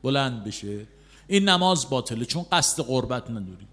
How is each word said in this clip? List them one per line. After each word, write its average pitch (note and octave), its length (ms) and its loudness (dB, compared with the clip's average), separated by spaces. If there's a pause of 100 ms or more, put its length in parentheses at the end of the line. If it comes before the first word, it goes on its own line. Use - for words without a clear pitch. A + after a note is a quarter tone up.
بلند C3 400 0
بشه. G#2 440 -8 (400)
این G3 220 4
نماز F3+ 400 4
باطله، A#2+ 360 -2
چون E3+ 260 -4
قصد D#3+ 320 2
قربت B2 460 -2
نداریم. G2 420 -10